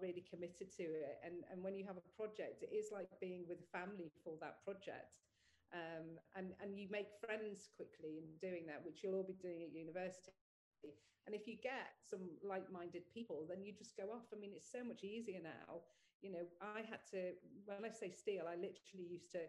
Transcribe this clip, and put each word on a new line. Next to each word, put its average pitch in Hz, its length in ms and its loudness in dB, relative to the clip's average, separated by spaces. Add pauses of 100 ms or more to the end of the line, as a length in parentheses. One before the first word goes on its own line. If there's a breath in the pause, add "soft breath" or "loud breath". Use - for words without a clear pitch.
really 180 280 2
committed 180 480 -2
to 180 80 2
it. 156 400 4
And, 175 280 0
and 185 120 0
when 196 120 4
you 196 80 2
have 190 120 0
a 175 100 -6 (100)
project, 202 480 2
it - 80 0
is 214 200 6
like 190 160 0 (120)
being 180 280 0
with 175 120 -2
a - 120 -12
family 185 400 0 (120)
for 160 160 -2
that - 240 -4
project. 190 520 -4 (560 soft breath)
Um, 165 460 -2 (180)
and, 190 240 0
and 202 160 0
you 202 140 -2
make 202 180 4 (160)
friends 214 520 0
quickly 156 440 -4
in 160 60 -6 (140)
doing 180 260 2
that, 151 180 -2
which 156 200 -4
you'll 190 100 6
all 190 140 6
be 190 100 -2
doing 175 240 0
at 160 100 -2
university. 175 600 0 (920 soft breath)
And 214 80 0
if 208 120 2
you 220 160 0
get 247 400 2
some 185 280 0 (120)
like-minded 185 600 2 (100)
people, 160 360 0
then 185 140 0
you 208 100 -2
just - 240 -8
go 196 140 0
off. 233 220 -2
I 214 80 -2
mean, 202 140 -4
it's - 160 -8
so 247 120 0
much 233 220 0
easier 202 380 0
now. 156 420 -4 (380 soft breath)
You 196 100 -2
know, 175 120 4 (160)
I 208 240 2
had 226 160 -2 (120)
to, 180 200 4 (320)
when 202 200 0
I 220 80 2
say 196 180 0
steal, 185 340 2
I 170 120 2
literally 185 520 -2
used 175 240 -6
to, 175 160 4